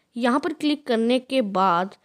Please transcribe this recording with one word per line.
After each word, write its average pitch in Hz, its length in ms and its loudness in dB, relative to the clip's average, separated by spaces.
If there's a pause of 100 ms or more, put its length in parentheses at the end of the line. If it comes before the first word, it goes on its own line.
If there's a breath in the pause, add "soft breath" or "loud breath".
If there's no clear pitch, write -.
(160 soft breath)
यहाँ 240 240 0
पर 330 120 -6
क्लिक 294 340 -4
करने 233 320 2
के 262 240 -2
बाद 190 640 0